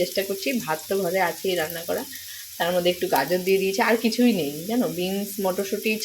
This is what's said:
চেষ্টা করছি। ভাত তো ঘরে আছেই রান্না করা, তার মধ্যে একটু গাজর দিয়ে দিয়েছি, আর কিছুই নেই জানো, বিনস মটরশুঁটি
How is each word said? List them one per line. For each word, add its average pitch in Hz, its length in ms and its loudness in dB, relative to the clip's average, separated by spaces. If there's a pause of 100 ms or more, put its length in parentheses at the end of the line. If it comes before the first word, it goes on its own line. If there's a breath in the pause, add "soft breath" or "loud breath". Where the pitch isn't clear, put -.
চেষ্টা 180 280 0
করছি। 196 200 -4 (160)
ভাত 156 140 -2 (100)
তো 196 140 0
ঘরে 185 180 0 (100)
আছেই 185 300 -2
রান্না 165 280 -4
করা, 190 140 -2 (560 loud breath)
তার 170 160 2
মধ্যে 175 200 4
একটু 180 200 -2
গাজর 151 320 2
দিয়ে 190 160 6
দিয়েছি, 190 260 0
আর 226 160 6
কিছুই 240 360 4
নেই 143 120 -2 (160)
জানো, 226 180 2 (100)
বিনস 190 340 -2 (140)
মটরশুঁটি 196 460 0 (140)